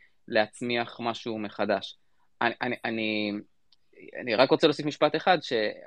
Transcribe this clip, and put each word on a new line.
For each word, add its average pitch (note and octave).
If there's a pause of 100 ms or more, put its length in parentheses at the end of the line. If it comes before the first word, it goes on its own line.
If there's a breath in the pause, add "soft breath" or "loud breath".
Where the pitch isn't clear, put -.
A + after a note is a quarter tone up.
(280 soft breath)
להצמיח A#2
משהו A2+
מחדש. G#2 (440)
אני, A#2
אני, B2 (100)
אני, G#2+ (920)
אני A#2
רק -
רוצה D#3
להוסיף D3
משפט D3+
אחד, F3
ש-, - (340)